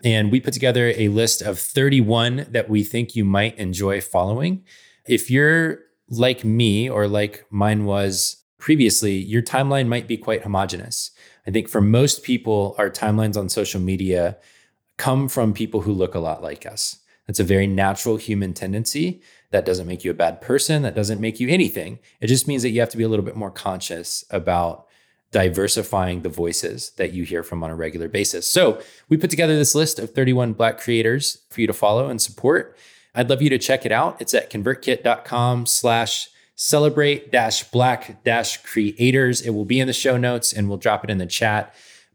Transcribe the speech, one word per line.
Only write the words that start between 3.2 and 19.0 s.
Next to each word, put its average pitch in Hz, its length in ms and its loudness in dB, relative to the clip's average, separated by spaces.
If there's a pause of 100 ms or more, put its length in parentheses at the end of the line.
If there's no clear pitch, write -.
might 101 340 2
enjoy 98 420 -2
following. 120 640 -2 (420)
If 123 240 0
you're 156 500 2 (280)
like 123 360 0
me 113 440 2
or 104 200 0
like 104 420 -2
mine 104 340 0
was 98 580 -2 (160)
previously, 110 580 2
your 101 260 0
timeline 135 460 0
might 120 180 -2
be 117 100 -4
quite - 280 -4
homogenous. 95 680 -4 (360)
I 98 40 -6
think 107 180 -2
for 107 140 2
most 120 400 4
people, 107 560 0
our 104 100 0
timelines 107 480 0
on 98 140 -4
social 101 300 -2
media 92 580 0 (580)
come 135 320 0
from 113 240 0
people 107 300 -4
who 104 100 0
look 92 220 0
a 90 60 -4
lot 80 220 -6
like 76 220 -10
us. - 320 -8 (300)
That's - 140 -2
a 101 40 2
very 98 220 4
natural 98 500 0
human 98 380 -4
tendency. 117 680 -4 (300)